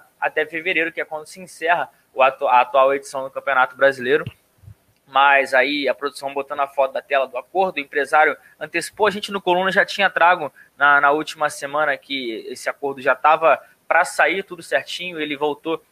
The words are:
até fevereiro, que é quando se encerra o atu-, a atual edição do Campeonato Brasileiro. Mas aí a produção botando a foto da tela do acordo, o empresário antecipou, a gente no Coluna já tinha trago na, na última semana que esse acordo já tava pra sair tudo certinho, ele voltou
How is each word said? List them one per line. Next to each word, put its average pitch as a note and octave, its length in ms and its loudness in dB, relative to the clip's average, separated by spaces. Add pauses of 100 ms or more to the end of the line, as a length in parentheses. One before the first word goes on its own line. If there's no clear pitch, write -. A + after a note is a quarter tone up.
(200)
até D3+ 260 -2
fevereiro, E3 460 -4
que D#3+ 80 -8
é D3+ 40 -6
quando D#3 220 -12
se - 140 -20
encerra E3 500 -4 (240)
o B2+ 80 0
atu-, C3+ 240 2
a B2 140 4
atual C3+ 340 4
edição C#3 300 -8
do C3+ 80 -12
Campeonato C3+ 420 0
Brasileiro. C3+ 500 2 (840)
Mas C3+ 460 2
aí C3+ 340 0
a B2 60 0
produção C#3 380 -10
botando C#3+ 280 -8
a C#3 80 -2
foto C3 240 -2
da B2 100 -8
tela C3+ 240 -2
do B2 100 -20
acordo, F3+ 420 -4
o - 20 -4
empresário D3 560 0 (240)
antecipou, E3+ 480 -4
a - 20 2
gente G3+ 220 -8
no G3 80 -6
Coluna F#3 320 0
já G3 120 2
tinha G3 240 0
trago E3 440 2 (240)
na, C#3+ 240 4
na C#3+ 100 4
última D3+ 400 -2
semana D3 460 -2
que A#2+ 520 -8
esse B2 200 -10
acordo C3+ 340 -6
já C3 140 2
tava D#3 440 2 (280)
pra E3 160 2
sair F3 400 -2
tudo F3 180 -16
certinho, E3 560 -6
ele D3+ 160 -6
voltou D3 580 -4